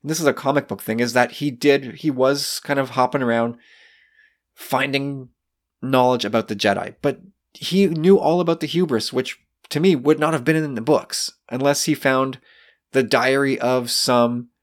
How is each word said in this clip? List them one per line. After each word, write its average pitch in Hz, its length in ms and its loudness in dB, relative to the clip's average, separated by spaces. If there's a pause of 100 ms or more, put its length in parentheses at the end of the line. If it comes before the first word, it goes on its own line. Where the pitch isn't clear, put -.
and 147 80 -6
this 160 80 -4
is 151 80 2
a 131 60 4
comic 139 340 0
book 98 120 -10
thing, 113 200 -6
is 120 140 -2
that 123 180 2
he 143 180 -6
did, 135 460 0
he 156 160 -2
was 135 480 0
kind 139 200 -2
of 127 120 -4
hopping 127 320 0
around 117 340 0 (960)
finding 135 760 -4 (520)
knowledge 127 420 2
about 110 260 -2
the 107 60 -4
Jedi, 98 460 -2
but 139 180 -2 (340)
he 190 340 0
knew 165 320 4
all 175 220 0
about 165 180 0
the 151 80 -4
hubris, 139 440 -2
which 127 280 -4 (300)
to 147 100 -4
me 175 160 4
would 139 240 2
not 156 140 0
have 127 120 -4
been 156 100 2
in 151 200 -2
the 110 60 -6
books - 500 -2 (180)
unless 139 360 0
he 151 100 0
found 131 440 -2 (520)
the 135 100 2
diary 135 560 0
of 123 320 -2
some 120 600 0 (140)